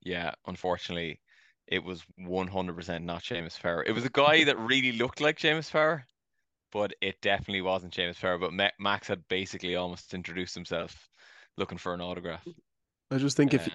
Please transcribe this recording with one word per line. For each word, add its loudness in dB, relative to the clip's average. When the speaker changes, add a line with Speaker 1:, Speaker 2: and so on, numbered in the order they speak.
Speaker 1:
yeah, -2
unfortunately, -2
it 0
was -8
one -2
hundred -2
percent -6
not -6
Seamus -6
Power. 0
It 2
was -2
a -2
guy 8
that 4
really 2
looked -2
like 2
Seamus 0
Power, 2
but 0
it -2
definitely 2
wasn't 0
Seamus -2
Power. 2
But -2
Ma-, 4
Max 0
had -4
basically -2
almost -6
introduced -6
himself -8
looking -4
for -4
an -6
autograph. -8
Speaker 2:
I 0
just 2
think 6
if, 2
Speaker 1:
Um, -4